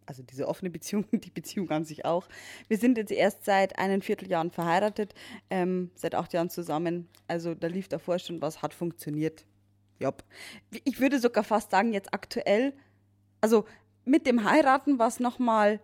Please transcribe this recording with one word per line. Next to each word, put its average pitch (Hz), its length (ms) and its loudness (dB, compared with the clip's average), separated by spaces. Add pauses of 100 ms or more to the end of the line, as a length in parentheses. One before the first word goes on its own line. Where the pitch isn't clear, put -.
Also 127 180 -16
diese 131 240 -8
offene 180 220 -4
Beziehung, 190 380 -4
<laughs> - 40 -20
die 202 180 -4
Beziehung 170 400 -8
an 156 140 -2
sich 151 220 -12
auch. 170 220 -2 (420)
Wir 220 80 0
sind 240 200 4
jetzt 208 140 -4
erst - 320 2
seit 196 340 2
einem 190 240 0
Vierteljahren 185 500 -2
verheiratet. 196 640 0 (360)
Ähm, 180 460 -2
seit - 200 -6
acht 170 180 -4
Jahren 170 160 0
zusammen. 170 600 -4 (180)
Also 170 280 -4
da 165 120 -4
lief 185 220 -6
davor 180 300 -4
schon 180 220 -10
was, 156 200 -6
hat 156 120 -6
funktioniert. 156 720 -6 (540)
Jopp. - 240 -4 (600)
Ich 247 160 -4
würde 269 200 4
sogar 226 240 2
fast 208 260 -2
sagen, 208 240 2
jetzt 196 180 -4
aktuell, 233 600 0 (680)
also 214 260 4 (380)
mit 277 220 2
dem 240 240 4
Heiraten 269 480 4
war's 226 220 2
noch 247 180 -2
mal 214 460 4